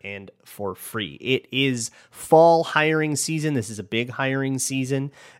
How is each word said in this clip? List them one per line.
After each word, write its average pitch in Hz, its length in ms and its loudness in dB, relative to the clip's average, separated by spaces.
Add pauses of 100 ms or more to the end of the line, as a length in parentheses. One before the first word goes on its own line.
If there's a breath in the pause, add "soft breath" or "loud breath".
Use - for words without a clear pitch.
and 98 260 -14 (140)
for 98 320 -8
free. 98 380 -8
It - 380 -2
is 127 380 -2 (220 soft breath)
fall 165 520 6
hiring 156 520 2
season. 151 400 -2
This 113 160 -2
is 104 80 -8
a 104 40 -10
big 117 280 -4
hiring 135 480 -2
season, 135 520 -4 (280 loud breath)